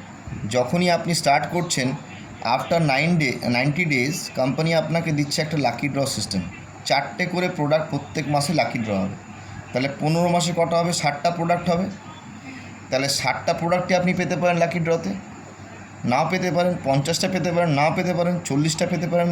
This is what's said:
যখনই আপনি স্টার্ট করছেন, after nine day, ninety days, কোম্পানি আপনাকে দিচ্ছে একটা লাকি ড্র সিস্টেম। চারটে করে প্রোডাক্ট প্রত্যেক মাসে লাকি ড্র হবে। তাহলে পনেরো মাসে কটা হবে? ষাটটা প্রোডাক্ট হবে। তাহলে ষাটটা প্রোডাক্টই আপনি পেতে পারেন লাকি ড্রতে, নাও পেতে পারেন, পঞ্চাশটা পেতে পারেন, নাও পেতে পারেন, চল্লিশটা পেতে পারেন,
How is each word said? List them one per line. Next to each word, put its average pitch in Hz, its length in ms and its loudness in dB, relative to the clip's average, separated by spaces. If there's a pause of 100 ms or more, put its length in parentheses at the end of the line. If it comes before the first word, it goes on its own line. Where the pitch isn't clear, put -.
(500)
যখনই 123 400 2
আপনি 165 260 2
স্টার্ট 151 360 2
করছেন, 147 400 0 (500)
after 135 380 2
nine 156 420 2
day, 120 280 0
ninety 139 360 2
days, 139 300 2 (200)
কোম্পানি 147 380 2
আপনাকে 160 380 0
দিচ্ছে 147 300 0
একটা 156 160 -2
লাকি 131 320 0
ড্র 135 160 0
সিস্টেম। 101 360 -2 (440)
চারটে 143 400 0
করে 180 240 -2
প্রোডাক্ট 151 400 0
প্রত্যেক 143 380 -6
মাসে 147 260 0
লাকি 127 260 0
ড্র 107 140 -2
হবে। 95 260 -2 (500)
তাহলে 131 180 0 (120)
পনেরো 165 340 2
মাসে 175 240 2
কটা 165 220 2
হবে? 170 100 2 (100)
ষাটটা 151 360 2
প্রোডাক্ট 170 360 0
হবে। 180 120 2 (1040)
তাহলে 135 180 0 (120)
ষাটটা 131 400 0
প্রোডাক্টই 180 400 2
আপনি 180 200 2
পেতে 175 220 0
পারেন 175 220 4
লাকি 165 220 0
ড্রতে, 165 260 0 (1000)
নাও 143 200 4
পেতে 185 260 0
পারেন, 180 160 2 (140)
পঞ্চাশটা 143 460 2
পেতে 175 220 0
পারেন, 175 140 4 (100)
নাও 151 180 4
পেতে 180 220 0
পারেন, 175 160 2 (140)
চল্লিশটা 156 420 2
পেতে 170 200 0
পারেন, 175 200 4